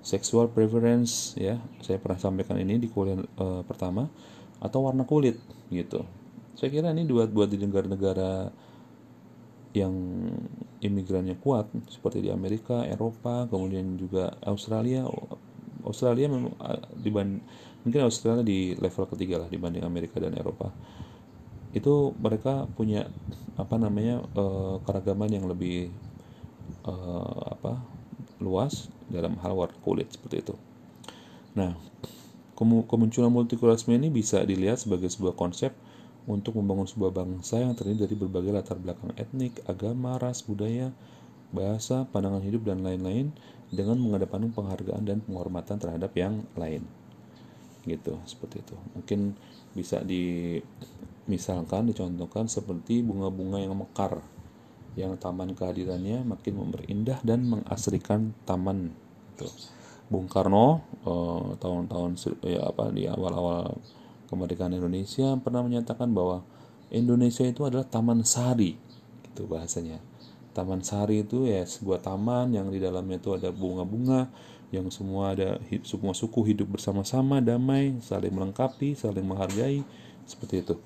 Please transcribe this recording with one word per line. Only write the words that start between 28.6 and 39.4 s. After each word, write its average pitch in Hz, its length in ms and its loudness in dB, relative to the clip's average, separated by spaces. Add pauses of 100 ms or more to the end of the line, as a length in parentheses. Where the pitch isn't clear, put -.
dalam 87 320 -2
hal 92 160 -2
warna 90 240 -2
kulit, - 320 0
seperti - 320 -6
itu. - 120 -6 (1000)
Nah, 87 240 0 (800)
kemu-, 113 240 6
kemunculan 117 480 4
multikulturalisme 117 640 6
ini 151 160 4
bisa 107 320 4
dilihat 98 400 2
sebagai 92 240 2
sebuah 90 320 -2
konsep 90 320 0 (560)
untuk 107 320 -2
membangun 98 260 2
sebuah 95 300 0
bangsa 92 480 0
yang 123 100 2
terdiri 104 320 0
dari 101 140 -2
berbagai 95 320 0
latar 95 260 -2
belakang 90 380 -8
etnik, 123 500 -4